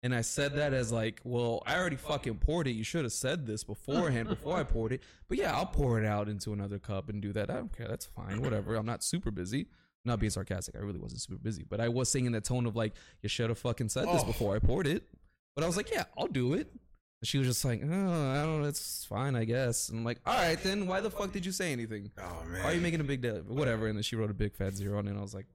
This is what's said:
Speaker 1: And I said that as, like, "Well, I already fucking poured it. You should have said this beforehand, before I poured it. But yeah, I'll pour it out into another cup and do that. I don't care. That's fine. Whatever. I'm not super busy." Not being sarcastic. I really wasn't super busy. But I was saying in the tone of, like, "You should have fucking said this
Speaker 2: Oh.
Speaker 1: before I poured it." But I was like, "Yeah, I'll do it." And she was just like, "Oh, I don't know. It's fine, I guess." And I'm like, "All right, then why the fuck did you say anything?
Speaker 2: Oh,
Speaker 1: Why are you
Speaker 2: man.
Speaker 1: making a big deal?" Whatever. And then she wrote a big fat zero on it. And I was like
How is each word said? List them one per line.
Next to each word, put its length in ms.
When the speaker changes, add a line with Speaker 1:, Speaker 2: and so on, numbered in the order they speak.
Speaker 1:
And 120
I 60
said 360
that 180
as, 180
like, 320
"Well, 420
I 120
already 180
fucking 440
poured 280
it. 40
You 120
should 220
have 80
said 340
this 160
beforehand, 640
before 300
I 60
poured 280
it. 100
But 80
yeah, 180
I'll 100
pour 320
it 80
out 220
into 240
another 260
cup 300
and 140
do 120
that. 160
I 40
don't 220
care. 120
That's 200
fine. 340
Whatever. 340
I'm 100
not 180
super 280
busy." 360
Not 140
being 120
sarcastic. 440
I 40
really 200
wasn't 220
super 180
busy. 240
But 160
I 80
was 240
saying 140
in 80
the 80
tone 240
of, 100
like, 180
"You 80
should 180
have 100
fucking 300
said 220
this 120
Speaker 2:
Oh. 40
Speaker 1:
before 280
I 60
poured 260
it." 220
But 80
I 40
was 100
like, 140
"Yeah, 120
I'll 100
do 280
it." 180
And 560
she 80
was 100
just 160
like, 180
"Oh, 60
I 120
don't 200
know. 40
It's 380
fine, 320
I 80
guess." 420
And 120
I'm 40
like, 220
"All 100
right, 260
then 260
why 120
the 100
fuck 220
did 140
you 80
say 180
anything? 460
Speaker 2:
Oh, 60
Speaker 1:
Why 360
are 120
you 100
Speaker 2:
man. 20
Speaker 1:
making 160
a 60
big 160
deal?" 220
Whatever. 440
And 100
then 60
she 140
wrote 120
a 40
big 240
fat 160
zero 240
on 100
it. 40
And 80
I 20
was 120
like 220